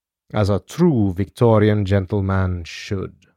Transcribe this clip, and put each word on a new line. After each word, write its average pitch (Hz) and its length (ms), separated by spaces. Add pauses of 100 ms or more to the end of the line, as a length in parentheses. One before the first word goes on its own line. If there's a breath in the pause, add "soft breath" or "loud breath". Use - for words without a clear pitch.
(320)
as 104 180
a 98 100
true 131 520
Victorian 104 720
gentleman 95 800
should. - 640 (120)